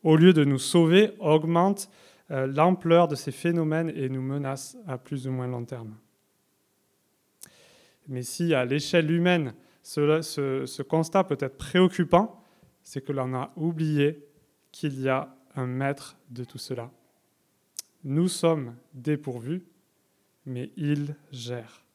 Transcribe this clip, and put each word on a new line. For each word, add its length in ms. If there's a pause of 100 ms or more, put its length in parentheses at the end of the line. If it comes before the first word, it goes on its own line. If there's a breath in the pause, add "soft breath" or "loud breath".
au 140
lieu 160
de 140
nous 120
sauver, 600
augmentent, 720 (400 soft breath)
euh, 160
l'ampleur 600
de 100
ces 160
phénomènes 600
et 140
nous 140
menacent 640
à 100
plus 320
ou 20
moins 160
long 200
terme. 280 (2250 soft breath)
Mais 140
si 320
à 100
l'échelle 460
humaine, 420 (300 soft breath)
cela, 400
ce, 420
ce 180
constat 420
peut 140
être 200
préoccupant, 800 (440 soft breath)
c'est 220
que 80
l'on 220
a 220
oublié 680 (460)
qu'il 280
y 100
a 260 (180)
un 120
maître 500 (140)
de 140
tout 140
cela. 320 (1120)
Nous 220
sommes 480 (200)
dépourvus, 720 (800)
mais 300
il 380 (160)
gère. 540 (100)